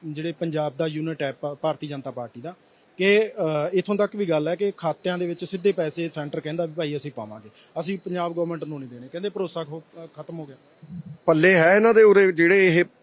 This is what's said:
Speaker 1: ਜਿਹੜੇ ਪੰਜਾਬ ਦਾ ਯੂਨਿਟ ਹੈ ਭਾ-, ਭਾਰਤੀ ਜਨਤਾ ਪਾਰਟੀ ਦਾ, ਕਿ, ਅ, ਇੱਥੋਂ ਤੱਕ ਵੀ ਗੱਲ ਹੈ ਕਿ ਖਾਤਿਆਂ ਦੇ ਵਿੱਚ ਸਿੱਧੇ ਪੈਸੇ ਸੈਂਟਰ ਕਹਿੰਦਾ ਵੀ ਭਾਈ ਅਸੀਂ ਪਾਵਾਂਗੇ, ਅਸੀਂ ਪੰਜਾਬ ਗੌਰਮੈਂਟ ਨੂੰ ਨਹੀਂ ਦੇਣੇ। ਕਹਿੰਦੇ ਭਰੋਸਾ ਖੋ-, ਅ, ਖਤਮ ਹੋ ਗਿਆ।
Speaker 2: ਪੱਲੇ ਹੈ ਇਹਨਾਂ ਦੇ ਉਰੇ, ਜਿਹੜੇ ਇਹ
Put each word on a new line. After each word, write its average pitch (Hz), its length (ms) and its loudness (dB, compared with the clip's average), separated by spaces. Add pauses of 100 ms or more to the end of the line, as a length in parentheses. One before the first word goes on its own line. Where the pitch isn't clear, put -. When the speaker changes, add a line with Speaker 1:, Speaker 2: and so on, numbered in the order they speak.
Speaker 1:
ਜਿਹੜੇ 156 260 -8
ਪੰਜਾਬ 151 440 -4
ਦਾ 165 100 -2
ਯੂਨਿਟ 156 360 -6
ਹੈ 135 100 -4
ਭਾ-, 147 220 -10
ਭਾਰਤੀ 151 320 -4
ਜਨਤਾ 135 240 -10
ਪਾਰਟੀ 120 300 -14
ਦਾ, 165 140 -14 (420)
ਕਿ, 208 320 4
ਅ, - 20 -12 (420)
ਇੱਥੋਂ 196 240 -2
ਤੱਕ 202 200 -2
ਵੀ 208 100 -4
ਗੱਲ 156 220 0
ਹੈ 175 60 -2
ਕਿ 202 220 -2
ਖਾਤਿਆਂ 175 420 -4
ਦੇ 180 80 -4
ਵਿੱਚ 170 180 -8
ਸਿੱਧੇ 190 280 -2
ਪੈਸੇ 165 360 -4
ਸੈਂਟਰ 151 320 -8
ਕਹਿੰਦਾ 165 260 -6
ਵੀ 156 60 -10
ਭਾਈ 151 240 -4
ਅਸੀਂ 139 160 -8
ਪਾਵਾਂਗੇ, 107 360 -14 (320)
ਅਸੀਂ 185 180 -6
ਪੰਜਾਬ 175 340 -6
ਗੌਰਮੈਂਟ 170 320 -4
ਨੂੰ 147 160 -12
ਨਹੀਂ 127 100 -14
ਦੇਣੇ। 123 180 -18
ਕਹਿੰਦੇ 185 200 -8
ਭਰੋਸਾ 180 360 -6
ਖੋ-, 156 160 -14
ਅ, 165 260 -20 (100)
ਖਤਮ 165 220 -14
ਹੋ 151 80 -12
ਗਿਆ। 131 100 -20 (720)
Speaker 2:
ਪੱਲੇ 165 280 6
ਹੈ 175 220 6
ਇਹਨਾਂ 226 180 6
ਦੇ 220 80 8
ਉਰੇ, 196 300 8
ਜਿਹੜੇ 175 340 4
ਇਹ 170 180 4 (180)